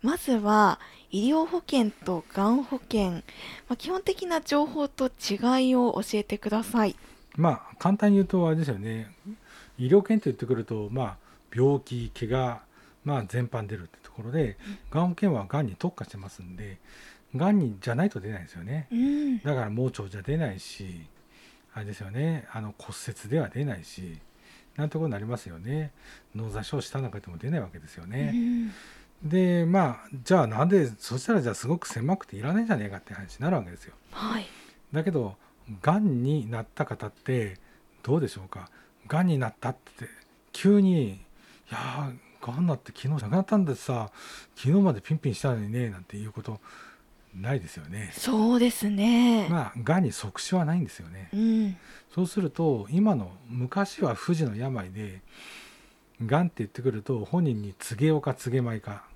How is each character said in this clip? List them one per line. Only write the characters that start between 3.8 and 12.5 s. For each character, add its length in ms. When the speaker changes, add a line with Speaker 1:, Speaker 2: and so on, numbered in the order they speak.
Speaker 1:
本 120
的 240
な 140
情 260
報 220
と 200
違 600
い 80
を 260
教 180
え 40
て 140
く 100
だ 160
さ 220
い。 100
Speaker 2:
ま 340
あ、 80
簡 200
単 140
に 40
言 80
う 20
と 220
あ 20
れ 60
で 80
す 40
よ 100
ね。 360
医 100
療 80
保 80
険 120
と 80
言 80
っ 40
て 100
く 80
る 100
と、 260
ま 120
あ、 140
病 260
気、 380
怪 120
我、 320